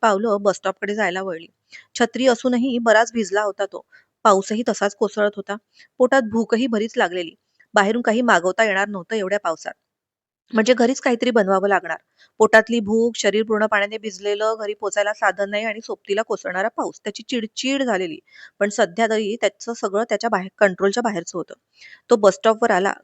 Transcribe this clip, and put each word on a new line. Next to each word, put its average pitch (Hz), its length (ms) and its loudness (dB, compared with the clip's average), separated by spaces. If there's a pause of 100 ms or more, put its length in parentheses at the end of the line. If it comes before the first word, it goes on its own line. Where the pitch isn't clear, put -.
पावलं 208 400 0
बस 196 140 2
स्टॉपकडे 196 380 -6
जायला 190 280 -2
वळली. 170 240 -10 (480)
छत्री 240 340 0
असूनही 247 540 0
बराच 226 320 4
भिजला 208 300 -2
होता 196 220 -4
तो. - 180 -14 (400)
पाऊसही 214 440 4
तसाच 202 280 -2
कोसळत 208 400 0
होता. 202 200 -10 (440)
पोटात 262 300 4
भूकही 226 380 0
बरीच 226 280 -2
लागलेली. 180 380 -2 (400)
बाहेरून 208 280 2
काही 226 220 0
मागवता 185 400 2
येणार 202 240 0
नव्हतं 202 280 -8
एवढ्या 202 240 -4
पावसात. 165 320 -6 (800)
म्हणजे 233 220 4
घरीच 240 260 2
काहीतरी 247 320 0
बनवावं 196 360 2
लागणार. 170 280 -2 (440)
पोटातली 220 420 4
भूक, 226 340 0
शरीर 214 280 0
पूर्ण 214 220 0
पाण्याने 208 320 -2
भिजलेलं, 208 600 -4
घरी 208 180 -8
पोचायला 208 380 -4
साधन 196 360 -2
नाही 208 140 -4
आणि 220 180 -6
सोबतीला 208 420 -6
कोसळणारा 190 460 -4
पाऊस. 208 340 -8
त्याची 214 200 -10
चिडचिड 262 580 -4
झालेली. 185 360 -2 (420)
पण 202 100 0
सध्या 208 380 0
तरी 220 320 -2
त्याचं 214 340 -4
सगळं 208 340 -2
त्याच्या 220 220 -2
बाहेर, 190 180 -2 (100)
कंट्रोलच्या 196 440 0
बाहेरचं 185 360 -6
होतं. - 160 -10 (560)
तो 240 80 6
बस 196 180 6
स्टॉपवर 220 360 2
आला. 190 200 2 (100)